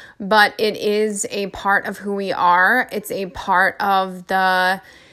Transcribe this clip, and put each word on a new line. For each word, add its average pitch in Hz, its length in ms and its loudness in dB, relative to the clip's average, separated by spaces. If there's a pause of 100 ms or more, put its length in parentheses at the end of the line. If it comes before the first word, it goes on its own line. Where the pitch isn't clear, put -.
(180)
but 208 400 4
it 214 180 -2
is 208 540 -2
a 202 180 -6
part 196 380 -2
of 202 120 -8
who 202 160 -8
we 196 180 -4
are. 185 600 4
It's 202 180 -8
a 190 160 -6
part 180 540 0
of 190 460 -2
the 185 560 0 (300)